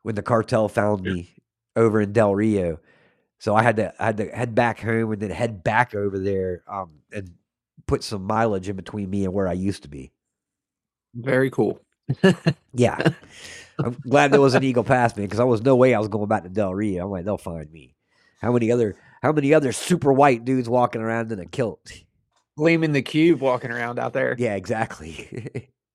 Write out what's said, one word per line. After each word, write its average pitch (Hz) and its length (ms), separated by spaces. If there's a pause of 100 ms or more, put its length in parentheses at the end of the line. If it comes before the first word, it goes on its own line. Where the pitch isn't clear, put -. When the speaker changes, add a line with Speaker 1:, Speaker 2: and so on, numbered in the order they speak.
Speaker 1:
when 110 100
the 104 80
cartel 110 480
found 104 340
Speaker 2:
Yeah. 92 100
Speaker 1:
me 90 220 (400)
over 110 240
in 104 140
Del 104 220
Rio. 98 440 (600)
So 104 160
I 110 80
had 113 140
to, 101 220
I 98 60
had 110 120
to 104 100
head 117 260
back 113 260
home 113 340
and 101 60
then 101 120
head 104 320
back 117 320
over 101 240
there, 95 480
um, 95 240 (200)
and 95 200 (560)
put - 160
some 98 200
mileage 104 460
in 98 60
between 95 340
me 98 160
and 90 80
where 98 140
I 85 60
used 95 300
to 73 60
be. 69 220 (1040)
Speaker 2:
Very 127 340
cool. 104 300 (440)
<laughs> 190 80 (420)
Speaker 1:
Yeah. 123 380 (720)
I'm 123 140 (100)
glad 139 240
there 143 80
was 135 140
an 131 100
Eagle 123 220
Pass, 123 320
man, 101 100
'cause 104 140
I - 20
was 117 180
no 131 140
way 127 180
I 104 60
was 107 80
going 104 220
back 104 140
to 90 60
Del 95 240
Rio. 95 320
I'm 101 60
like, 90 140
"They'll 101 120
find 80 340
me." 71 240 (460)
How 113 120
many 117 180
other, 117 240 (260)
how 135 120
many 143 200
other 147 200
super 147 400
white 131 320
dudes 127 240
walking 123 320
around 113 320
in 98 60
a 85 60
kilt? 101 460 (640)
Speaker 2:
Gleaming 160 360
the 139 80
Cube 151 400
walking 127 300
around 120 280
out 120 140
there. 127 260
Speaker 1:
Yeah, 113 160
exactly. 107 1160
<laughs> - 60 (160)